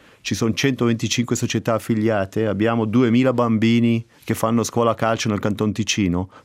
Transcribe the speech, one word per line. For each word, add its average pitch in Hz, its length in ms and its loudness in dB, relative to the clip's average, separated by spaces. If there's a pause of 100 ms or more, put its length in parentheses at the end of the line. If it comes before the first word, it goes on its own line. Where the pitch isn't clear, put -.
(200)
ci - 160 -4
sono 113 180 0
centoventicinque 120 800 -2
società 113 400 -2
affiliate, 107 720 -2
abbiamo 110 380 0
duemila 123 480 4
bambini 117 720 2 (160)
che - 120 -2
fanno 113 280 0
scuola 117 320 0
calcio 113 340 -2
nel 101 120 -2
Canton 107 320 -2
Ticino, 92 580 -2 (140)